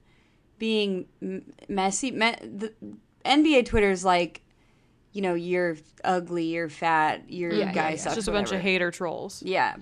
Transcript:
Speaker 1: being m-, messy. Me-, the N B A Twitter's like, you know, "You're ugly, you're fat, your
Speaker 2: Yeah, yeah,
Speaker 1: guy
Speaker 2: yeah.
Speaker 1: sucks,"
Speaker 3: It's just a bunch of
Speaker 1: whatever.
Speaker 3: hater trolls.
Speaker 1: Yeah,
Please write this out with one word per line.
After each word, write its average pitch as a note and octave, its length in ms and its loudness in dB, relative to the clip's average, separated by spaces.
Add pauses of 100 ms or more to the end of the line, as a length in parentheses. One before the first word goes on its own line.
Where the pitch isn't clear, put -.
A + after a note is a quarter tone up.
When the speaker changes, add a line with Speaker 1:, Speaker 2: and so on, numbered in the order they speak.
(580)
Speaker 1:
being G#3 480 0 (160)
m-, F#3+ 300 -8 (160)
messy. G3 420 -2
Me-, A3+ 320 0
the G#3+ 300 -10 (520)
N C#4+ 180 4
B D4+ 160 6
A A#3+ 40 8
Twitter's G3 420 2
like, F3 360 2 (720)
you G3+ 100 -4
know, F#3 120 0
"You're F3 420 0 (280)
ugly, F3 400 0
you're E3 240 -2
fat, D#3 640 0
your F3 220 -4
Speaker 2:
Yeah, G#3 140 2
yeah, F3+ 60 -6
Speaker 1:
guy D#3+ 180 0
Speaker 2:
yeah. D#3+ 60 -4
Speaker 1:
sucks," - 120 -8
Speaker 3:
It's - 80 -2
just G#3+ 120 -4
a G#3+ 40 0
bunch G3+ 160 0
of - 80 -4
Speaker 1:
whatever. F3+ 80 -4
Speaker 3:
hater F3+ 260 2
trolls. F3 520 -8
Speaker 1:
Yeah, E3+ 400 0